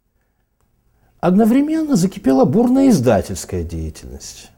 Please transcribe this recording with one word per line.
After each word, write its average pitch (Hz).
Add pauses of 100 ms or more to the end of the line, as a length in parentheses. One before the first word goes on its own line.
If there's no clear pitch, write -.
(1200)
Одновременно 277
закипела 247
бурная 247
издательская 101
деятельность 80